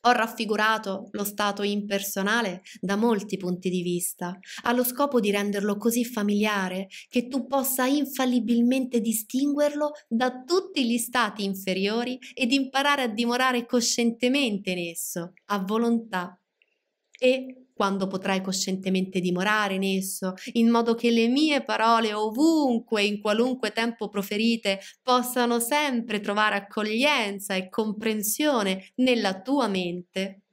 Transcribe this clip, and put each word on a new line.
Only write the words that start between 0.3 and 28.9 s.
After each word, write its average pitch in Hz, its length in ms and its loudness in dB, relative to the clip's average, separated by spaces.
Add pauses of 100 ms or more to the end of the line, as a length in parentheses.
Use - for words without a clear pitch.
lo 208 120 -6
stato 202 400 -2
impersonale 202 960 -2 (200)
da 196 160 -2
molti 208 400 0
punti 180 320 -4
di 180 120 0
vista, 175 560 -4 (260)
allo 247 200 2
scopo 254 380 0
di 202 100 0
renderlo 202 460 0
così 233 260 0
familiare 202 840 -2 (180)
che 247 220 -2
tu 262 180 -4
possa 262 380 0
infallibilmente 254 1120 2
distinguerlo 285 920 0 (180)
da 254 340 0
tutti 349 420 0
gli 233 120 2
stati 214 480 0
inferiori 196 760 -2 (140)
ed 240 180 0
imparare 277 520 2
a 240 40 0
dimorare 240 580 0
coscientemente 233 1040 0
in 175 180 -4
esso, 170 460 -8 (100)
a 202 140 -2
volontà. 220 800 -2 (800)
E 262 420 0 (140)
quando 196 320 0
potrai 190 360 -2
coscientemente 190 800 -2
dimorare 196 560 0
in 190 80 -2
esso, 190 520 -2 (180)
in 233 160 4
modo 233 240 4
che 233 160 0
le 233 180 4
mie 285 360 2
parole 220 500 2
ovunque, 233 920 2
in 208 160 0
qualunque 220 520 0
tempo 226 380 -4
proferite, 208 680 0 (220)
possano 247 580 2
sempre 240 600 -2
trovare 208 360 0
accoglienza 214 1000 -2
e 185 140 -4
comprensione 214 1300 -2